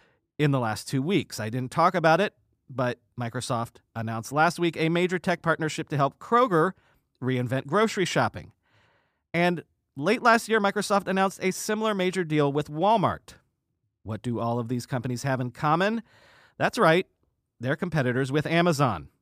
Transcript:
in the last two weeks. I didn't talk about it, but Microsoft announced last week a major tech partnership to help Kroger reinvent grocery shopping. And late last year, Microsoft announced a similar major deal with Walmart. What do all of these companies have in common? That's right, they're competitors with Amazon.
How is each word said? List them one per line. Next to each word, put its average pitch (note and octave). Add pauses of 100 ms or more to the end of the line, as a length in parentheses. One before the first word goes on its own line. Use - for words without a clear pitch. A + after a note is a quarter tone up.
(380)
in C#3+
the C3+
last G#2+
two C3+
weeks. D#3
I G#2+
didn't B2+
talk F3
about E3
it, G3+ (340)
but B2 (180)
Microsoft A#2 (160)
announced A2+
last D#3+
week E3+
a D#3+
major F3
tech F3
partnership D#3+
to D3+
help C#3
Kroger F#3+ (480)
reinvent B2+
grocery G3+
shopping. - (840)
And F3 (320)
late F#3+
last A3+
year, A3
Microsoft G3
announced F#3+
a F#3
similar G#3+
major F#3
deal D3+
with D3+
Walmart. E3 (680)
What G#2+
do A#2
all A#2
of A#2
these A#2+
companies B2
have C3
in B2+
common? F#3 (540)
That's F3+
right, F3+ (540)
they're C3
competitors C3+
with D3+
Amazon. D3 (140)